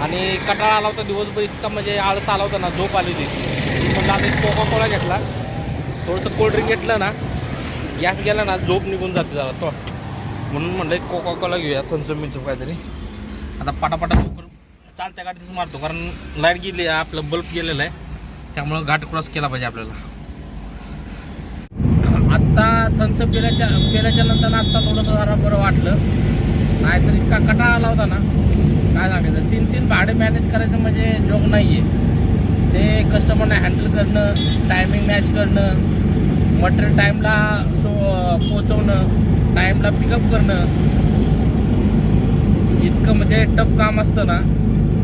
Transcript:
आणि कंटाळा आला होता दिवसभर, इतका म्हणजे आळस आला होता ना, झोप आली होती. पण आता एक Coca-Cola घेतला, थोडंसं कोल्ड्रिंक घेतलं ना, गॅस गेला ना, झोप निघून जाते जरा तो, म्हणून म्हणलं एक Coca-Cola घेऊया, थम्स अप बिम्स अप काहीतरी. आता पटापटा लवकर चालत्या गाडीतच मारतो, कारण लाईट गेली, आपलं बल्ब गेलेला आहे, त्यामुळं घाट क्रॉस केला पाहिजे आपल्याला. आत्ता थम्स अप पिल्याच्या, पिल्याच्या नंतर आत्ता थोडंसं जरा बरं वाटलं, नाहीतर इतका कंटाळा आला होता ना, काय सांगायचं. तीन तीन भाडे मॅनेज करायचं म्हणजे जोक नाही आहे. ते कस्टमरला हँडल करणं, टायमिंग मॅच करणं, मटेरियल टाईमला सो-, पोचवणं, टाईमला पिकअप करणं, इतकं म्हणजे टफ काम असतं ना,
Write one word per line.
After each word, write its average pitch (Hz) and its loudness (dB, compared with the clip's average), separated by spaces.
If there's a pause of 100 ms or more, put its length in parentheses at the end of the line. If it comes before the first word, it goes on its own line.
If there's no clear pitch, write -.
आणि 185 -4 (120)
कंटाळा 214 0
आला 214 0
होता 214 -6
दिवसभर, 202 -6
इतका 208 -8
म्हणजे 208 -4
आळस 196 -2
आला 196 0
होता 202 -2
ना, 180 -4
झोप 185 -4
आली 180 0
होती. 151 -6 (720)
पण 196 0
आता 190 0
एक - 0
Coca-Cola 214 0
घेतला, 185 -2 (880)
थोडंसं 190 -4
कोल्ड्रिंक 220 0
घेतलं 226 -2
ना, 196 -2 (920)
गॅस 185 -2
गेला 208 0
ना, 190 -2
झोप 180 -2
निघून 185 -6
जाते 165 -4
जरा 135 -4 (100)
तो, 156 -6 (800)
म्हणून 156 -4
म्हणलं 175 -4
एक 180 -4
Coca-Cola 175 -6
घेऊया, 143 -2
थम्स 151 -4
अप 151 -4
बिम्स 147 -8
अप 131 -10
काहीतरी. 131 -6 (880)
आता 135 -6
पटापटा 160 -2
लवकर - -4 (580)
चालत्या 180 -14
गाडीतच 180 -14
मारतो, 156 -8
कारण 165 -8 (260)
लाईट 170 2
गेली, 175 -6
आपलं 160 -2
बल्ब 165 -4 (100)
गेलेला 165 -4
आहे, 170 -4 (600)
त्यामुळं 156 -6
घाट 151 -2
क्रॉस 160 -8
केला 147 -4
पाहिजे 127 -6
आपल्याला. 110 -10 (2500)
आत्ता 226 4 (100)
थम्स - 0
अप 226 0
पिल्याच्या, 233 0
पिल्याच्या - 2
नंतर - 2
आत्ता - 0
थोडंसं - 0
जरा 208 2
बरं 202 2
वाटलं, - 2 (880)
नाहीतर 175 4
इतका 202 2
कंटाळा 147 2
आला - 2
होता - 2
ना, - 0 (840)
काय 185 0
सांगायचं. - 0
तीन - 2
तीन - 0
भाडे 202 2
मॅनेज 220 0
करायचं 226 0
म्हणजे 226 2 (120)
जोक 208 2
नाही - 4
आहे. - 2 (920)
ते 151 2
कस्टमरला - 2
हँडल 185 0
करणं, - 2 (340)
टायमिंग - 0
मॅच 202 2
करणं, 196 2 (880)
मटेरियल - 4
टाईमला 208 2 (120)
सो-, 202 0
पोचवणं, - 2 (540)
टाईमला 190 2
पिकअप 233 2
करणं, 202 2 (2250)
इतकं - 4
म्हणजे - 4
टफ - 2
काम 214 2
असतं 208 2
ना, - 2 (480)